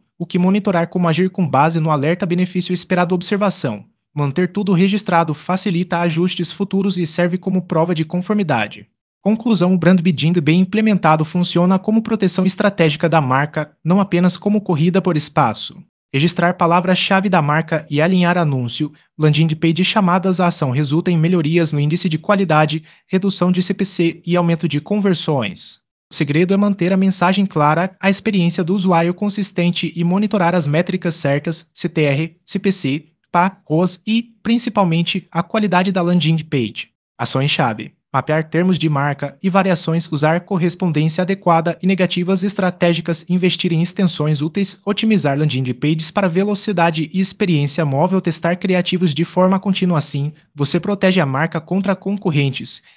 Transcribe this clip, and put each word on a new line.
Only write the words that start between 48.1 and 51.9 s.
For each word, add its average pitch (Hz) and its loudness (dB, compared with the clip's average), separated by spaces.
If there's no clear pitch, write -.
testar 175 -2
criativos 180 0
de 143 -2
forma 185 2
contínua. 185 0
Assim, 147 -4
você 143 0
protege 190 0
a 147 2
marca 151 -2
contra 190 -2